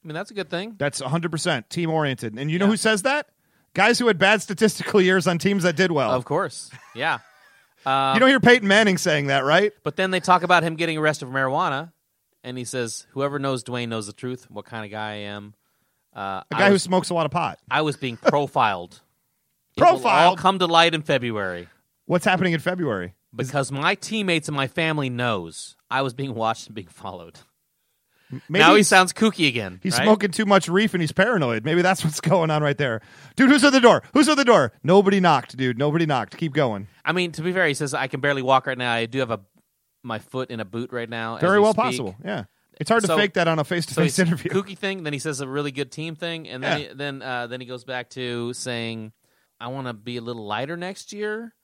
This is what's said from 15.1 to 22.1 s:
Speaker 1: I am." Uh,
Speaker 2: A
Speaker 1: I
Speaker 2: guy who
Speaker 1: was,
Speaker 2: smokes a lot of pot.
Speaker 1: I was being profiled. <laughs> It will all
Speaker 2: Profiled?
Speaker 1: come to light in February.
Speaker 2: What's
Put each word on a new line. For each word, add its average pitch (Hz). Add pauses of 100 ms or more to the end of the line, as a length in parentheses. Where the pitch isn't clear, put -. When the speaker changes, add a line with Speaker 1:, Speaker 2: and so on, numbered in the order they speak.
Speaker 1:
I -
am." 104 (580)
Uh, -
Speaker 2:
A 98
Speaker 1:
I 113
Speaker 2:
guy 196
who 196
Speaker 1:
was, 190
Speaker 2:
smokes 180
a 175
lot 165
of 143
pot. 139 (100)
Speaker 1:
I 139
was 151
being 120
profiled. 120 (360)
<laughs> -
It -
will 349
all 349
Speaker 2:
Profiled? 185
Speaker 1:
come 190
to 180
light 165
in 156
February. 107 (380)
Speaker 2:
What's 175